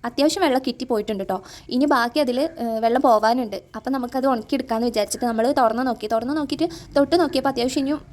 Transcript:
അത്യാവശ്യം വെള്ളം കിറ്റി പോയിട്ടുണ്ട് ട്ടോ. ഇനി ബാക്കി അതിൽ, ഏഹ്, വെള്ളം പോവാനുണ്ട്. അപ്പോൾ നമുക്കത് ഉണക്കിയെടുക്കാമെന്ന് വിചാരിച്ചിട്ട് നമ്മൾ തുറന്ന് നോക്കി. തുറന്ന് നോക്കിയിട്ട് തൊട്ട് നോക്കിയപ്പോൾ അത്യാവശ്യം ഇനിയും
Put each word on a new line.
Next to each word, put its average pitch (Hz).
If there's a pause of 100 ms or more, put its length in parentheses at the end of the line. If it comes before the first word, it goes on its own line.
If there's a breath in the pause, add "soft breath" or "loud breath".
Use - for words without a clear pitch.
അത്യാവശ്യം 311
വെള്ളം 262
കിറ്റി -
പോയിട്ടുണ്ട് 214
ട്ടോ. 190 (380 loud breath)
ഇനി 254
ബാക്കി 240
അതിൽ, 247 (240)
ഏഹ്, 226
വെള്ളം 233
പോവാനുണ്ട്. 220 (200)
അപ്പോൾ 220
നമുക്കത് 254
ഉണക്കിയെടുക്കാമെന്ന് 240
വിചാരിച്ചിട്ട് 214
നമ്മൾ 226 (140)
തുറന്ന് 233
നോക്കി. 220
തുറന്ന് 240
നോക്കിയിട്ട് 302 (280 loud breath)
തൊട്ട് 285
നോക്കിയപ്പോൾ 277
അത്യാവശ്യം 262
ഇനിയും 294 (120)